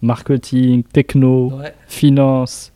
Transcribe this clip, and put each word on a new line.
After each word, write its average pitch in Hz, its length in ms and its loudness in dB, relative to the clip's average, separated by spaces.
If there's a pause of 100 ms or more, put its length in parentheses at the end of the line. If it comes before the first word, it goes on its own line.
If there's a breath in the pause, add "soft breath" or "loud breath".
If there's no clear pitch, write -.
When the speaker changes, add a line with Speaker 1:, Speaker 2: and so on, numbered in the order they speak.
Speaker 1:
marketing, 123 800 0
techno, 131 720 0
Speaker 2:
Ouais. 139 200 -14 (140)
Speaker 1:
finance, 135 880 0